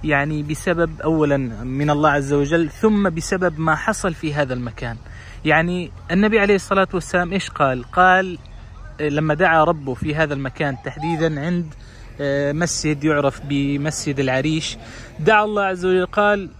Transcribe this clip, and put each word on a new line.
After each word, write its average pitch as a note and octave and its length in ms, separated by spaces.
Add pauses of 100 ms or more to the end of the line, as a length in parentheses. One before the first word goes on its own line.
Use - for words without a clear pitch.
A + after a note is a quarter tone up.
يعني D3+ 400
بسبب E3 580
أولًا D#3 360 (260)
من C3+ 260
الله D3 200
عز C#3+ 240
وجل، D3 360
ثم G3+ 400
بسبب E3 500
ما D#3+ 160
حصل G3 380
في D3+ 200
هذا C#3 200
المكان. A#2+ 440 (480)
يعني E3 460 (200)
النبي G#3 280
عليه G3+ 160
الصلاة F#3+ 380
والسلام F3+ 380
إيش F#3+ 180
قال؟ B2+ 420
قال، F#3 460 (640)
آه، D3+ 80
لما D3+ 240
دعا D#3+ 300
ربه D3 300
في D3 220
هذا D3+ 180
المكان C#3 520
تحديدًا D#3 600
عند، E3+ 280 (480)
آه، C#3+ 300
مسجد D3+ 520
يعرف C#3+ 400
بمسجد C#3+ 760
العريش، C#3 580 (420)
دعا G#3 240
الله G#3 200
عز F#3 220
وجل F#3 200
قال G#3 440 (100)